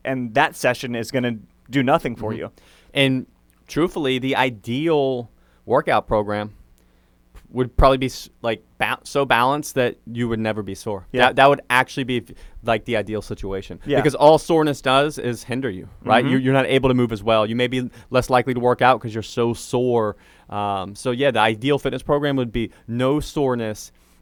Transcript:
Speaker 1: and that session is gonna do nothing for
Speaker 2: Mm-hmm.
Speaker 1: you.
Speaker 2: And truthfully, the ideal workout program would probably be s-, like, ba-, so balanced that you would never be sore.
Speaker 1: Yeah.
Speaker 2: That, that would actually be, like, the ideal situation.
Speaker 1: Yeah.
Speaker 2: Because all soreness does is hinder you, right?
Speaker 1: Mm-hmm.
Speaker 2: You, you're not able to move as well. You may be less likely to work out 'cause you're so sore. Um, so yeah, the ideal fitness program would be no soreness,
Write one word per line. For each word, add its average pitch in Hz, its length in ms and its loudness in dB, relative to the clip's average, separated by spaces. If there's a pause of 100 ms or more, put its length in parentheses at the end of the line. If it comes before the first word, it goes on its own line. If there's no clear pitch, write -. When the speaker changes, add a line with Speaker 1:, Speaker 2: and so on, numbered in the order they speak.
Speaker 1:
and 127 300 -6
that 160 200 2
session 123 400 -2
is 117 160 -6
gonna 123 280 -2 (320)
do 131 120 2
nothing 139 320 0
for 107 160 -8
Speaker 2:
Mm-hmm. 113 80 -8
Speaker 1:
you. 82 120 -10 (440)
Speaker 2:
And 131 320 2 (400)
truthfully, 147 540 -2
the 135 160 -2
ideal 131 960 -2 (360)
workout 123 400 0
program 104 460 -2 (1000)
would 120 260 -4
probably 135 220 8
be 131 80 0
s-, - 240 -10 (100)
like, 113 220 -4 (160)
ba-, 117 260 -2
so 139 220 0
balanced 127 480 2
that 123 220 0 (140)
you 120 160 -4
would 113 140 -2
never 110 220 -2
be 95 120 -10
sore. 98 380 -10
Speaker 1:
Yeah. 123 140 4
Speaker 2:
That, 127 100 2
that 135 140 10
would 139 180 2
actually 127 360 0
be, 120 200 -2 (400)
like, 113 220 -2
the 117 100 -2
ideal 104 240 -4
situation. 98 640 -10
Speaker 1:
Yeah. 143 140 0
Speaker 2:
Because 131 160 2
all 151 240 8
soreness 156 420 0
does 139 380 0
is 113 260 -6
hinder 127 240 -4
you, 92 180 -10 (160)
right? 113 220 2
Speaker 1:
Mm-hmm. 131 80 0
Speaker 2:
You, 135 60 2
you're 131 160 2
not 135 100 4
able 131 240 2
to 127 60 4
move 123 180 2
as 101 100 -8
well. 110 220 2
You 113 100 -4
may 123 120 0
be 123 240 -4 (180)
less 127 220 0
likely 127 240 2
to 120 60 -4
work 123 200 2
out 127 220 4
'cause 113 100 -10
you're 110 100 -6
so 117 300 -2
sore. 117 640 -2 (320)
Um, 101 460 -6
so 127 160 -6
yeah, 131 200 0
the 113 100 2
ideal 113 380 2
fitness 131 240 -6
program 143 340 0
would 120 160 -2
be 113 180 -4 (180)
no 131 320 0
soreness, 120 720 -4 (300)